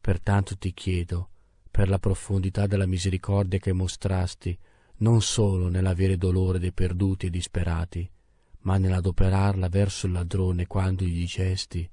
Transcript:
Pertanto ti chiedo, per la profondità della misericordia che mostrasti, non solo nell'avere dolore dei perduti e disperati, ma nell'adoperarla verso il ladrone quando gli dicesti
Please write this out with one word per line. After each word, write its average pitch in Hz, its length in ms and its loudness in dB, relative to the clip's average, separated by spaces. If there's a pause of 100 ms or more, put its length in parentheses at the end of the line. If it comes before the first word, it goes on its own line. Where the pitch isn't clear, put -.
Pertanto 101 560 0
ti 92 160 -6
chiedo, 87 580 -4 (380)
per 98 200 4
la 95 100 2
profondità 95 680 0
della 98 180 0
misericordia 92 720 0
che 95 140 -2
mostrasti, 92 840 -2 (420)
non 113 220 6
solo 98 480 2
nell'avere 92 480 2
dolore 92 440 2
dei 90 120 -2
perduti 92 540 0
e 90 40 -2
disperati, 85 800 -4 (560)
ma 95 140 2
nell'adoperarla 95 920 2
verso 98 380 0
il 92 60 -2
ladrone 90 540 -2
quando 95 380 -2
gli 87 80 0
dicesti 85 800 -4